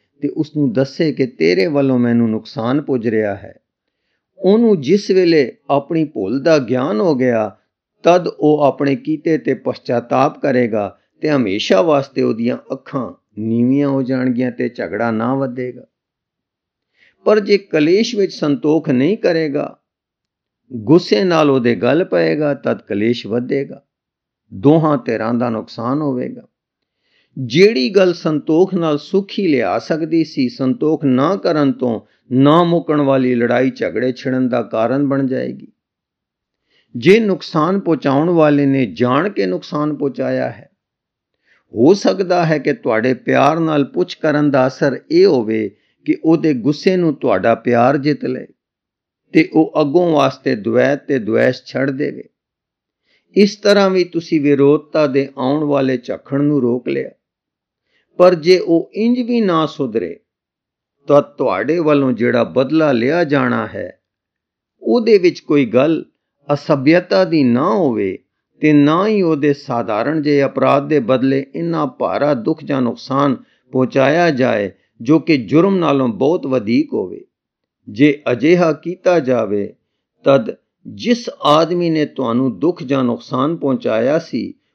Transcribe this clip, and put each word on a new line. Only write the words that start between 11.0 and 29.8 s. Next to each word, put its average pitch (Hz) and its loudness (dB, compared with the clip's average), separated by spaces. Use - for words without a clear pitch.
ਤੇ 147 -2
ਹਮੇਸ਼ਾ 131 0
ਵਾਸਤੇ 143 0
ਉਹਦੀਆਂ 120 -2
ਅੱਖਾਂ 127 -10
ਨੀਵੀਆਂ 120 0
ਹੋ 135 -2
ਜਾਣਗੀਆਂ 127 -2
ਤੇ 123 -4
ਝਗੜਾ 110 -4
ਨਾ 113 -2
ਵਧੇਗਾ। 127 -8
ਪਰ 208 4
ਜੇ 202 2
ਕਲੇਸ਼ 180 0
ਵਿੱਚ 196 -2
ਸੰਤੋਖ 151 -2
ਨਹੀਂ 143 0
ਕਰੇਗਾ, 160 -4
ਗੁੱਸੇ 156 2
ਨਾਲ 160 2
ਉਹਦੇ 123 2
ਗੱਲ 127 0
ਪਏਗਾ, 160 -2
ਤਦ 117 -6
ਕਲੇਸ਼ 110 -4
ਵਧੇਗਾ, 127 -6
ਦੋਹਾਂ 147 2
ਧਿਰਾਂ 113 -4
ਦਾ 120 -2
ਨੁਕਸਾਨ 117 -6
ਹੋਵੇਗਾ। 127 -8
ਜਿਹੜੀ 196 2
ਗੱਲ 185 2
ਸੰਤੋਖ 165 0
ਨਾਲ 165 -2
ਸੁੱਖ 196 -4
ਹੀ 196 0
ਲਿਆ 117 0
ਸਕਦੀ 160 -2